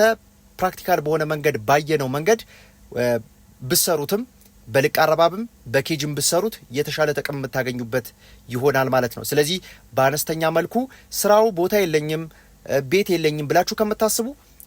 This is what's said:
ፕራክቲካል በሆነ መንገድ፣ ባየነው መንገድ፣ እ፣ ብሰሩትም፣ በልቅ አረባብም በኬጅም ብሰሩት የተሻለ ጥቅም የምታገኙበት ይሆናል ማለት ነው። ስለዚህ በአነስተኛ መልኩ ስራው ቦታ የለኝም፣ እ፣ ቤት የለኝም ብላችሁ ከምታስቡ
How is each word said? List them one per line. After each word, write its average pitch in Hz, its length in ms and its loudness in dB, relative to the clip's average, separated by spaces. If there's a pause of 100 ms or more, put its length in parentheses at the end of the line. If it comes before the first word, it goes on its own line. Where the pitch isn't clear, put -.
(600)
ፕራክቲካል 180 420 0
በሆነ 156 240 0
መንገድ፣ 151 360 0
ባየነው 143 480 2
መንገድ፣ 160 320 0 (500)
እ፣ 120 140 -2 (560)
ብሰሩትም፣ 160 600 0 (460)
በልቅ 135 300 0
አረባብም 165 440 2 (260)
በኬጅም 139 460 -2
ብሰሩት 170 420 -2 (160)
የተሻለ 147 400 -2
ጥቅም 143 240 -6
የምታገኙበት 127 680 -6 (440)
ይሆናል 131 400 0
ማለት 123 240 0
ነው። 110 120 -12
ስለዚህ 147 320 0 (360)
በአነስተኛ 151 580 0
መልኩ 165 240 0 (360)
ስራው 208 400 4
ቦታ 180 240 0
የለኝም፣ 156 480 0 (420)
እ፣ 139 180 0
ቤት 190 260 0
የለኝም 156 380 0
ብላችሁ 175 300 0
ከምታስቡ 214 500 0 (400)